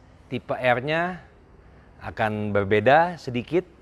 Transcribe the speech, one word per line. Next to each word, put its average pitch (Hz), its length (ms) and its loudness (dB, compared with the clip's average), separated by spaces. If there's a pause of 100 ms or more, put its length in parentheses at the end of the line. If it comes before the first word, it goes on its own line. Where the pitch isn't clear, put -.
(300)
tipe 127 240 -8
R-nya 147 720 -2 (800)
akan 107 480 -2
berbeda 113 640 2
sedikit, 131 480 -4 (160)